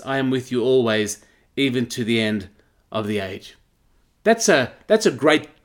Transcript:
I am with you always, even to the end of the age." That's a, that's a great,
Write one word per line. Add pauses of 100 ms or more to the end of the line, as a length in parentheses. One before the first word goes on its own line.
I
am
with
you
always, (320)
even
to
the
end (420)
of
the
age." (640)
That's
a, (120)
that's
a
great, (160)